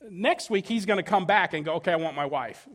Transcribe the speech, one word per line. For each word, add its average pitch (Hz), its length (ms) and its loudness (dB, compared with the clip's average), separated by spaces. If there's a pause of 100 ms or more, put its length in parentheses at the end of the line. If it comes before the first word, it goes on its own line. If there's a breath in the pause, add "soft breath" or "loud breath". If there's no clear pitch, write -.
Next 220 400 -2
week, 196 180 0
he's 226 180 -2
gonna 196 180 2
come 190 220 2
back 196 280 4
and 151 120 -4
go, 160 100 -2
"Okay, 175 160 0
I 165 60 4
want 160 180 -2
my 143 100 0
wife." 135 480 -6